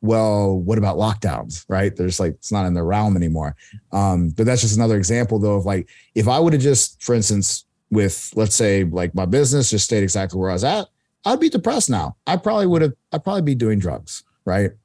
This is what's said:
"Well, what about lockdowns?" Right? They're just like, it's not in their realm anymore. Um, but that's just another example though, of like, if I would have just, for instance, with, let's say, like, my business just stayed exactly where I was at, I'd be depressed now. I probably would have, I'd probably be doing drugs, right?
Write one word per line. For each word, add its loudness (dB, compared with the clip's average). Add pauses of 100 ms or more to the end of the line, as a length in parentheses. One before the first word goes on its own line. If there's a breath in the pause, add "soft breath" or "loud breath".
"Well, 2
what 0
about 0
lockdowns?" -4
Right? 0
They're -2
just -4
like, 0
it's -14
not 0
in 0
their 0
realm 2
anymore. -2 (380 loud breath)
Um, 2
but 0
that's 2
just 0
another 2
example 0
though, 0
of -2
like, -2 (280 soft breath)
if 2
I 2
would 2
have 2
just, 0
for 0
instance, -2 (240)
with, -2
let's 0
say, 2
like, -2
my -2
business 2
just 0
stayed 0
exactly -2
where 0
I -2
was -2
at, -2 (380)
I'd 0
be 2
depressed 0
now. -2 (100)
I 0
probably 0
would 4
have, 2 (180)
I'd -4
probably -2
be 2
doing 2
drugs, -6 (200)
right? 0 (120)